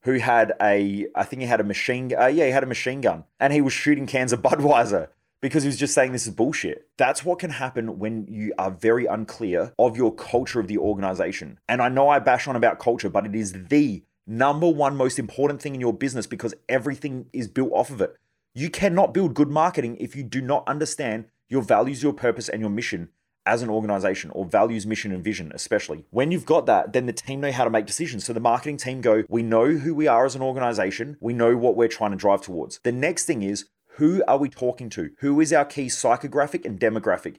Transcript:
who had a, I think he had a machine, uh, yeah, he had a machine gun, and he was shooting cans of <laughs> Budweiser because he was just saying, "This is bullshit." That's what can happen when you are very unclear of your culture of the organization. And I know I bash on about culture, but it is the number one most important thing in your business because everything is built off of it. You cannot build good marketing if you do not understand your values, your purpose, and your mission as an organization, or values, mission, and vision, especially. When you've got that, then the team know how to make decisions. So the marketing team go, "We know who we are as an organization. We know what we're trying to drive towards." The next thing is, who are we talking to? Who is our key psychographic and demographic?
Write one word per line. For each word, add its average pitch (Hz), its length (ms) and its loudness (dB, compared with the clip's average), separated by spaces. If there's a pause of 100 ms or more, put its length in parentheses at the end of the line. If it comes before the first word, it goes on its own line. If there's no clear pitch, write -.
who 131 120 2
had 117 460 4
a, 101 540 2
I - 80 -2
think 127 180 -6
he 127 60 -4
had 117 140 2
a 107 40 2
machine, 123 480 -4
uh, 123 140 4
yeah, 151 200 4
he 127 40 4
had 131 140 2
a - 20 -6
machine 127 340 -4
gun, 87 220 0 (160)
and 139 140 2
he 151 80 4
was 135 120 2
shooting 143 360 0
cans 127 240 0
of 120 100 -2
<laughs> 135 80 4
Budweiser 117 560 4 (340)
because 139 220 0
he 143 60 0
was 135 80 -2
just 139 160 -2
saying, 131 180 4
"This 123 160 -6
is 107 60 -8
bullshit." - 640 -2
That's 135 260 0
what 175 160 -2
can 175 120 -6
happen 123 480 -6
when 110 280 -6
you 107 320 -8
are 95 120 -2
very 113 340 2
unclear 104 760 -4
of 117 160 4
your 113 200 2
culture - 440 -2
of 101 100 -2
the 104 100 -2
organization. 95 800 -4 (100)
And 123 140 2
I 123 80 2
know 135 180 4
I 143 100 6
bash 131 300 2
on 131 80 -2
about 113 220 2
culture, 110 320 0
but 98 160 0
it 101 80 -6
is 104 180 -4 (160)
the 139 360 2 (220)
number 143 400 2
one 143 300 2
most 131 220 0
important 135 420 -2
thing 143 140 -8
in 131 80 -6
your 117 100 2
business 120 340 -4
because 113 280 -8 (120)
everything 131 680 -4
is 123 120 -6
built 131 260 -2
off - 180 0
of 123 100 -8
it. - 160 -2 (380)
You 147 160 -6
cannot 185 420 2
build 151 220 0
good 143 160 2
marketing 147 500 0
if 123 160 -10
you 139 60 -10
do 123 180 -6
not 135 260 -2
understand 139 600 -4 (240)
your 131 100 0
values, 120 420 2
your 147 120 2
purpose, 120 340 -2
and 110 140 -6
your 104 80 -2
mission 101 400 -6 (340)
as 113 160 2
an 120 80 -4
organization, 101 600 -2
or 92 160 -6
values, 107 400 2
mission, 107 260 -4
and 92 100 -6
vision, 87 320 -6
especially. - 540 -4
When 131 220 0
you've 175 160 -4
got 156 180 4
that, 104 300 2
then 127 100 2
the 120 80 -4
team 135 300 -8
know 143 100 -4
how 123 120 0
to 117 60 2
make 110 140 2
decisions. 131 400 -8
So 123 80 -8
the 113 80 -4
marketing 123 380 0
team 127 240 -8
go, 110 260 4
"We 117 140 0
know 117 300 4
who 156 220 -2
we 151 120 0
are 120 180 4
as 135 120 -2
an 135 40 -8
organization. 127 800 -2
We 120 140 -4
know 117 200 6
what 117 220 2
we're 117 120 4
trying 107 240 -2
to 98 40 -6
drive 98 240 2
towards." 85 420 -10
The 120 100 0
next 147 340 -2
thing 127 160 -2
is, 98 240 -4 (320)
who 170 280 4
are 135 120 4
we 139 100 0
talking 127 420 -6
to? 80 280 -6
Who 143 220 2
is 156 120 2
our 147 120 4
key 143 220 -8
psychographic 127 800 -2
and 101 160 -6
demographic? 107 580 0